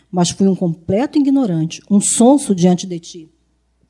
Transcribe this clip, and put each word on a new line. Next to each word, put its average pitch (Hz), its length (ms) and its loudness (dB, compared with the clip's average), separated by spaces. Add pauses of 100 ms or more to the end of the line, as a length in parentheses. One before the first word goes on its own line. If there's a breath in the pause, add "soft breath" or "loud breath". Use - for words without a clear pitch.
(120)
mas 175 180 0
fui - 180 0
um 185 80 2
completo 190 640 -4
ignorante, 247 720 0
um 202 120 2
sonso 262 520 2
diante 180 320 2
de 175 140 -10
ti. 160 300 -18 (600)